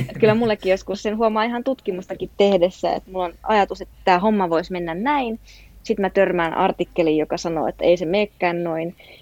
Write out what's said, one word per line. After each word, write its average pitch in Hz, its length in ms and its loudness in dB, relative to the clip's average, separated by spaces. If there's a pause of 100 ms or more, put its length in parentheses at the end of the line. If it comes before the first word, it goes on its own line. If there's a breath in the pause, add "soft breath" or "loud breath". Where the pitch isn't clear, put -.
(100)
Et - 100 -12
kyllä 214 140 6
mullekin 220 360 0
joskus 190 320 -2
sen 214 140 -4
huomaa 220 280 0
ihan 240 200 -4
tutkimustakin 190 720 -6
tehdessä, 185 560 2
että - 180 -8
mulla 185 140 -4
on 175 180 -6
ajatus, 202 380 0
että - 140 -16 (100)
tää 180 140 4
homma 196 320 2
voisi 170 220 0
mennä 175 220 -4
näin. 240 460 -2 (420 soft breath)
Sit 214 160 -2
mä 190 120 0
törmään 175 440 2
artikkeliin, 170 640 0
joka 151 180 -2
sanoo, 160 300 -2
että - 180 -4
ei 175 120 6
se 175 80 -4
meekään 175 600 -2
noin. 165 320 -6 (240 loud breath)